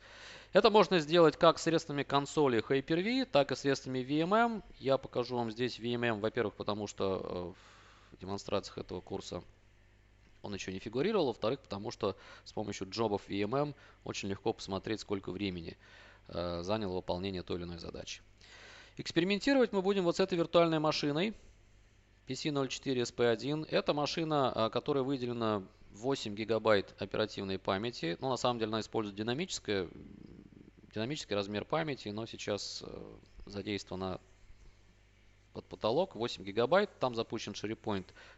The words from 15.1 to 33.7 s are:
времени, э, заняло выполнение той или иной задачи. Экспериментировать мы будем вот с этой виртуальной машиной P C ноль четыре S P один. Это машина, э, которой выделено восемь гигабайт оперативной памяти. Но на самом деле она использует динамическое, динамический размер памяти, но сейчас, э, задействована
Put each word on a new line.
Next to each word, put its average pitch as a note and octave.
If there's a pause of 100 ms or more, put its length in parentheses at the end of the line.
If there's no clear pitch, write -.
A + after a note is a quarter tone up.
времени, F2+ (520)
э, F2
заняло G2
выполнение F2+
той F2+
или F2
иной E2+
задачи. - (720)
Экспериментировать G3+
мы G3
будем G3
вот E3+
с -
этой F#3
виртуальной E3
машиной D#3 (960)
P C3
C D#3
ноль C#3
четыре B2
S A#2+
P A#2+
один. C3
Это -
машина, D3
э, A2
которой C3+
выделено A#2+ (260)
восемь A2+
гигабайт G#2+
оперативной G2+
памяти. A#2+
Но C3
на B2
самом B2
деле A2
она A2
использует G#2
динамическое, G#2+ (1080)
динамический A#2
размер G2+
памяти, D3+
но A2
сейчас, -
э, - (300)
задействована F#2+ (1300)